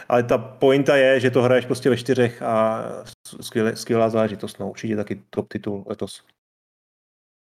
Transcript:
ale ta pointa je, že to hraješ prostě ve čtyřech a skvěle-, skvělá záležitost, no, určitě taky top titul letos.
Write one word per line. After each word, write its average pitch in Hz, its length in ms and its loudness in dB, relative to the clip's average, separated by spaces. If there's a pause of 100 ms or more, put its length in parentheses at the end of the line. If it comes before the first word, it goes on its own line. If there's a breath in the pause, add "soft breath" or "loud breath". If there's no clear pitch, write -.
ale 123 140 2
ta 123 160 0
pointa 139 580 2
je, 131 240 4
že 127 100 2
to 123 120 2
hraješ 123 240 4
prostě 127 240 0
ve 120 60 4
čtyřech 120 460 0
a 113 420 0 (560)
skvěle-, 110 360 -4
skvělá 113 320 0
záležitost, 107 520 -2
no, 101 100 -8
určitě 110 260 -6
taky 101 240 -8 (100)
top - 180 -6
titul 101 380 -8
letos. - 360 -10 (1200)